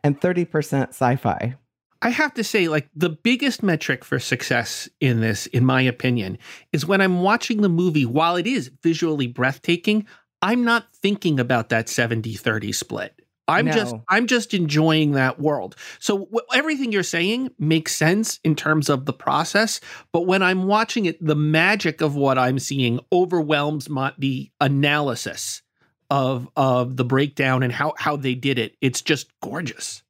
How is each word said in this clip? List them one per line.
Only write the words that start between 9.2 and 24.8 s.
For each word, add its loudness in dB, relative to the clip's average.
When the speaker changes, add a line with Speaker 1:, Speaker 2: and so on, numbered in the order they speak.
Speaker 2:
breathtaking, -2
I'm 0
not 0
thinking 0
about 0
that 0
seventy -2
thirty -4
split. -8
I'm 2
just, 0
Speaker 1:
No. -14
Speaker 2:
I'm 2
just 0
enjoying 2
that 0
world. -2
So -2
w-, -6
everything 0
you're 0
saying -2
makes 0
sense 0
in 2
terms 0
of 0
the -4
process, -2
but 0
when 4
I'm 2
watching 0
it, -4
the 0
magic 2
of 0
what 2
I'm 2
seeing 0
overwhelms 0
my, -2
the -4
analysis 0